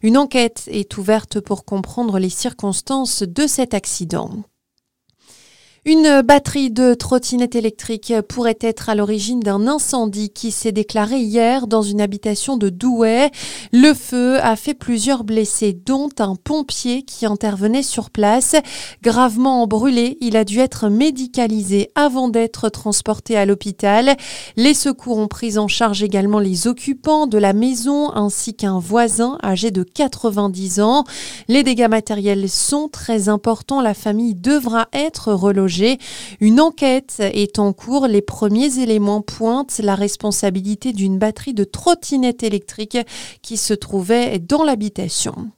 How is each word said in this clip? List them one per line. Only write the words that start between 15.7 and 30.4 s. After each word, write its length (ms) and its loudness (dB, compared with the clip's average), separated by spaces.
dont 380 -2
un 160 -2
pompier 680 -4
qui 220 -8
intervenait 580 0
sur 260 -6
place. 480 2
Gravement 640 2
brûlé, 540 0
il 160 -2
a 80 4
dû 160 -2
être 300 0
médicalisé 1040 0
avant 320 2
d'être 400 0
transporté 680 -2
à 80 4
l'hôpital. 720 2
Les 160 4
secours 440 -2
ont 120 -2
pris 280 -4
en 120 0
charge 340 0
également 360 2
les 280 0
occupants 600 0
de 100 2
la 160 4
maison 600 0
ainsi 420 -4
qu'un 220 -2
voisin 640 0
âgé 300 0
de 120 -2
quatre-vingt-dix 1000 -2